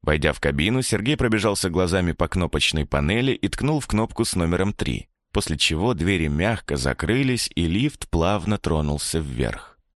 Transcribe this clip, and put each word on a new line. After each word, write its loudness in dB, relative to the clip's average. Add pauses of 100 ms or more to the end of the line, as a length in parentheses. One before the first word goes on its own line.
Войдя 2
в -6
кабину, 0
Сергей 0
пробежался 0
глазами 2
по 0
кнопочной 0
панели 0
и -2
ткнул 0
в -8
кнопку 0
с -4
номером 0
три, -4 (240)
после 0
чего 0
двери 2
мягко 0
закрылись, 0
и 0
лифт -2
плавно 0
тронулся -2
вверх. -4 (240)